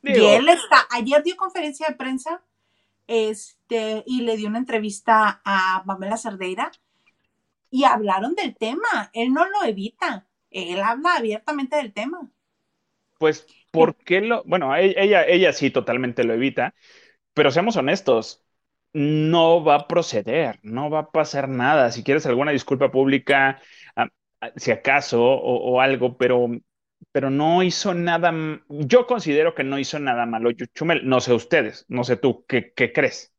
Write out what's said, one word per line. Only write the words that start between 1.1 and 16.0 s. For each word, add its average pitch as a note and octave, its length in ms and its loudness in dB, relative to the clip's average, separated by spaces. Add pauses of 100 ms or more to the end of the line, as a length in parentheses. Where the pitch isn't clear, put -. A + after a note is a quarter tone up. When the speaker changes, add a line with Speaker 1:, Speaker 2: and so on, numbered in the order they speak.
Speaker 2:
dio F4+ 140 -2
conferencia E4 500 -6
de D4 80 -4
prensa, C4 480 -8 (640)
este, A3 1000 -4
y B3+ 160 -2
le A3+ 140 -2
dio G#3 120 -6
una A3+ 100 -4
entrevista A3 840 0
a F#3 400 0
Pamela F#3+ 320 -6
Cerdeira, G3 540 -8 (1000)
y C4 140 0
hablaron G#3+ 500 0
del E4+ 200 -6
tema. D4 580 -4
Él A#3+ 200 -2
no E4 160 2
lo G4+ 140 -4
evita, A3 640 -6 (240)
él F3+ 300 -6
habla C#4 340 -2
abiertamente C4 640 -4
del B3+ 160 -6
tema. C#4 360 -10 (880)
Speaker 1:
Pues, D#3 300 0 (240)
¿por E3 240 4
Speaker 2:
Sí. - 20 -
Speaker 1:
qué F#3 240 -2
lo? A3+ 240 -2
Bueno, D3+ 300 -2
e-, F#3+ 260 2
ella, G3 240 4
ella F3 280 4
sí C3+ 180 -2
totalmente B2 520 -2